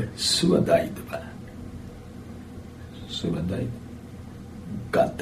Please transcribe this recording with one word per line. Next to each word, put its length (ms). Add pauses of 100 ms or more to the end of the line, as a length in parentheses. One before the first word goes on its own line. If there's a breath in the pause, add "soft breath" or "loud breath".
(240)
සුවඳයිද 760
බලන්න. 280 (1800)
සුවඳයි. 600 (1200)
ගත 360